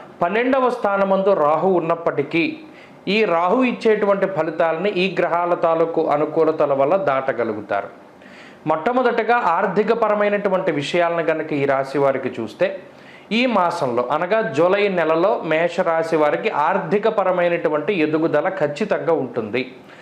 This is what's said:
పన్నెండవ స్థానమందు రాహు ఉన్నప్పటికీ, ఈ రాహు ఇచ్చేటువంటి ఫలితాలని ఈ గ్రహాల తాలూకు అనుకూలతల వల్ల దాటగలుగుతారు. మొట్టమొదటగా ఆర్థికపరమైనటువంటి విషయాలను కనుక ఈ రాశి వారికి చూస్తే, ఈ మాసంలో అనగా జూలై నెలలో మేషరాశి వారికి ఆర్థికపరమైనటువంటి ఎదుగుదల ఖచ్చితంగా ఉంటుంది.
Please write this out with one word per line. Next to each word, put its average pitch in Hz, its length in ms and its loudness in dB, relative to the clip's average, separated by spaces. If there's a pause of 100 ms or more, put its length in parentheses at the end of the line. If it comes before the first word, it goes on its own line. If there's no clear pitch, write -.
(220)
పన్నెండవ 247 480 0
స్థానమందు 196 600 0
రాహు 156 380 2
ఉన్నప్పటికీ, 160 920 0 (500)
ఈ 214 160 2
రాహు 180 380 2
ఇచ్చేటువంటి 208 640 2
ఫలితాలని 165 640 0
ఈ 180 280 -2
గ్రహాల 175 360 0
తాలూకు 165 600 0
అనుకూలతల 156 580 0
వల్ల 139 240 2
దాటగలుగుతారు. 113 920 -2 (800)
మొట్టమొదటగా 233 720 2
ఆర్థికపరమైనటువంటి 202 1400 0
విషయాలను 170 580 0
కనుక 156 220 -2
ఈ 139 120 0
రాశి 139 340 0
వారికి 135 420 0
చూస్తే, 180 400 -4 (520)
ఈ 240 140 2
మాసంలో 151 640 0
అనగా 180 280 0 (160)
జూలై 196 320 2
నెలలో 170 440 2 (120)
మేషరాశి 165 720 0
వారికి 147 320 0
ఆర్థికపరమైనటువంటి 175 1400 0 (100)
ఎదుగుదల 151 460 0
ఖచ్చితంగా 165 640 -2
ఉంటుంది. 123 600 -4 (300)